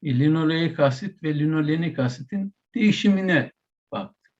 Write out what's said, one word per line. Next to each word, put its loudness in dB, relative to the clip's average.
e, -2
linoleik 2
asit -2
ve -4
linolenik -2
asitin -6
değişimine 2
baktık. -12